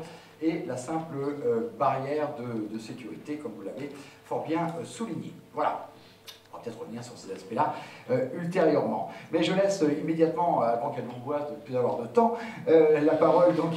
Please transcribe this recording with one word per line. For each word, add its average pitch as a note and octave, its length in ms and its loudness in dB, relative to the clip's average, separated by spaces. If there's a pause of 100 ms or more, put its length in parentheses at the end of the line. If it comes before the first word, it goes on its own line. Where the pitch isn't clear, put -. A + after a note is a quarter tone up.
(420)
et E3 240 0
la B2+ 100 -4
simple, D#3+ 400 -6
euh, B2 640 -2
barrière C#3 560 0
de, A#2 320 -6
de A2 100 -8
sécurité, B2+ 600 -10
comme A#2 160 -10
vous - 80 -14
l'avez C#3 280 -8 (360)
fort B2 180 -4
bien, D#3+ 240 -2
euh, - 160 -6
souligné. - 480 -8 (220)
Voilà. - 340 -2 (640)
On - 60 -18
va - 60 -16
peut-être A2+ 160 -10
revenir A2+ 220 -10
sur - 160 -14
ces G2 140 -14
aspects-là, C3+ 420 -2 (360)
euh, B2 240 2
ultérieurement. E3+ 760 2 (200)
Mais D#3+ 120 2
je E3 100 2
laisse, G3 280 4
euh, C#3+ 120 4
immédiatement, D#3+ 680 2
euh, A#2 120 2
avant - 180 -2
qu'elle A#2+ 140 -6
m'angoisse C#3+ 420 -6
de - 80 -8
ne - 60 -14
plus B2+ 160 -4
avoir A#2 220 0
de A#2 80 -6
temps, A#3 300 4 (300)
euh, D#3 320 8
la D3+ 160 4
parole E3 400 6
donc D#3+ 220 0